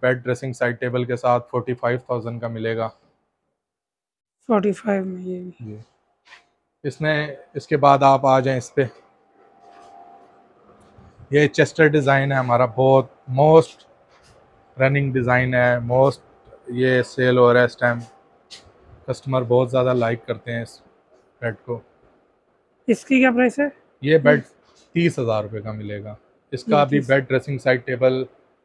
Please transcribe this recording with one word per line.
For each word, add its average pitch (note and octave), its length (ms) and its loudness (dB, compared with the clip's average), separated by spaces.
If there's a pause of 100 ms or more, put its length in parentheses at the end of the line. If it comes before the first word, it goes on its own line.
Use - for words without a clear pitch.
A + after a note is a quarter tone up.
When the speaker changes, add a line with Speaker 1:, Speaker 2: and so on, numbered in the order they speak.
Speaker 1:
bed B2+ 220 0
dressing B2+ 300 -6
side A#2+ 240 -4
table B2 280 -4
के A#2+ 120 -4
साथ B2 240 0
फ़ोर्टी B2 320 -6
फ़ाइव B2 280 -4
थाउजेंड A#2 400 -8
का A#2 80 -8
मिलेगा। A2+ 380 -6 (1600)
Speaker 2:
फ़ोर्टी G#3 240 0
फ़ाइव G3 320 -4
में F#3 160 -10
ये F#3 180 -10
भी। F3+ 120 -14 (120)
Speaker 1:
जी। G#2+ 160 -14 (1040)
इसमें, D3 540 -4 (180)
इसके D3 220 -4
बाद C#3 260 4
आप C3+ 220 4
आ C3 140 4
जाएं C3 180 -2
इस B2 180 -10
पे। B2+ 140 0 (2500)
ये D3 140 4
चेस्टर D3+ 420 2
डिज़ाइन C#3 420 2
है C3+ 80 0
हमारा, B2 280 2
बहुत C3 460 2 (180)
मोस्ट D3+ 560 4 (880)
रनिंग C#3 360 0
डिज़ाइन B2+ 420 0
है, B2 240 2
मोस्ट B2+ 920 -4
ये B2+ 340 0
सेल B2+ 320 0
हो B2 140 6
रहा B2 100 4
है B2 60 4
इस - 120 -16
टाइम। A#2+ 200 0 (1120)
कस्टमर C3 360 -4
बहुत B2 240 2
ज़्यादा B2+ 240 0
लाइक A#2 320 -2
करते A#2 260 -10
हैं A#2 120 -8
इस - 180 -18 (600)
बेड A#2 160 -6
को। A#2 240 -12 (1080)
Speaker 2:
इसकी B3+ 320 0
क्या B3+ 120 4
प्राइस B3 280 0
है? C#4+ 120 -4 (300)
Speaker 1:
ये D3+ 160 4
बेड D3 160 4
Speaker 2:
हम्म। - 240 -4 (380)
Speaker 1:
तीस E3+ 240 0
हज़ार A2 240 -2
रुपये G#2 180 -12
का G#2+ 120 -12
मिलेगा। G#2 420 -12 (380)
इसका D3 260 0
Speaker 2:
ये C#3+ 60 4
Speaker 1:
भी C#3+ 140 0
Speaker 2:
तीस। B2+ 100 -4
Speaker 1:
बेड C3+ 180 0
ड्रेसिंग B2+ 320 -2
साइड B2+ 240 0
टेबल C3 400 0 (420)